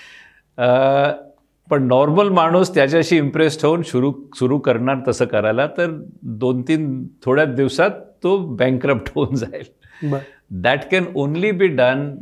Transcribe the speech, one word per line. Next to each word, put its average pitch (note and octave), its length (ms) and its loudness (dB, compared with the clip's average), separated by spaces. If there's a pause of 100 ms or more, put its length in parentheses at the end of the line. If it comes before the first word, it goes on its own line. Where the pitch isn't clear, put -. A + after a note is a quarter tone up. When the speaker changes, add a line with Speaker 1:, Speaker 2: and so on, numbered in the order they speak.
(560)
Speaker 1:
अ, C3+ 540 2 (580)
पण C#3+ 140 2
नॉर्मल D3 460 4
माणूस F3+ 460 2
त्याच्याशी D#3 420 4
इम्प्रेस्ड D3+ 480 0
होऊन E3 160 2
सुरू, C3+ 320 0 (220)
सुरू C3 240 0
करणार C3 380 0 (100)
तसं B2+ 180 0
करायला, A2 420 0
तर D#3+ 380 -6 (160)
दोन B2 400 -4
तीन C3 460 -4 (160)
थोड्या C#3 220 2
दिवसात C#3 460 0 (320)
तो F#3 140 2
बँकरप्ट C3 760 -2
<laughs> - 40 -12
होऊन C#3 200 -2
जाईल. A2 440 -10 (240)
Speaker 2:
बर. C#3+ 140 -2 (360)
Speaker 1:
That C3+ 440 0
can F3+ 260 -2
only E3 360 -2
be G3 80 4
done C3+ 540 0